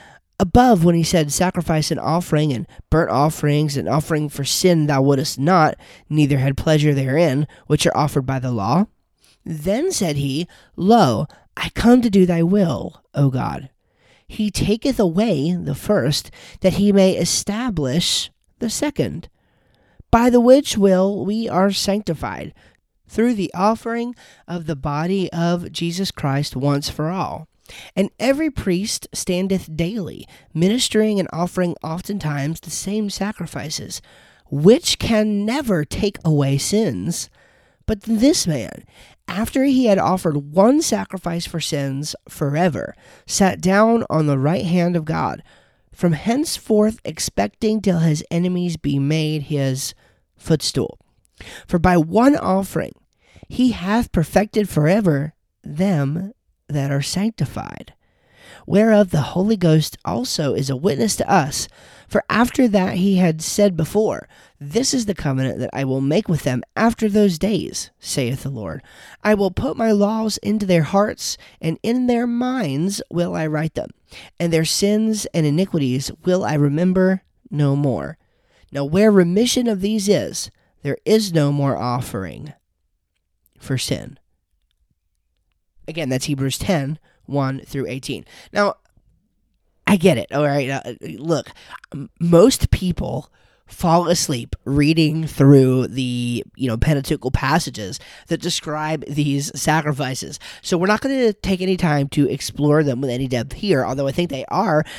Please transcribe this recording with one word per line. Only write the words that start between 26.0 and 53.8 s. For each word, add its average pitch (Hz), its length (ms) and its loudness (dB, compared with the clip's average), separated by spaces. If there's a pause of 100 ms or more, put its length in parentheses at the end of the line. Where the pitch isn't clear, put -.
Christ 143 460 -4
once 143 340 -2
for 156 200 -6
all. 160 380 -8 (480)
And 190 140 -2 (100)
every 277 300 0
priest 196 640 -4
standeth 185 600 -4
daily, 170 520 -6 (260)
ministering 214 640 2
and 180 120 -2
offering 175 500 -2
oftentimes 160 800 -6
the - 100 -18
same 208 400 -4
sacrifices, 170 920 -8 (480)
which 180 500 4
can 214 460 0
never 220 400 0
take 202 400 -4
away 139 320 2
sins. 147 720 -2 (560)
But 214 160 -6
this 226 440 2
man, 123 380 -4 (460)
after 226 340 -2
he 262 220 4
had 202 120 4
offered 147 560 0
one 233 280 6
sacrifice 190 640 -4
for 160 160 -8
sins 139 560 -4 (100)
forever, 147 680 -2 (300)
sat 185 360 0
down 214 480 4
on 156 180 0
the 139 100 2
right 147 280 0
hand 175 320 2
of 156 80 -4
God, 156 360 -4 (520)
from 175 180 0
henceforth 220 920 0
expecting 208 760 -4
till 180 180 2
his 160 300 2
enemies 175 460 -2
be 143 240 -2
made 151 440 -2
his 135 500 -4 (420)
footstool. - 640 -2 (680)
For 180 140 -2
by 180 160 4
one 202 400 4
offering 190 580 -2 (540)
he 247 240 2
hath 202 400 -2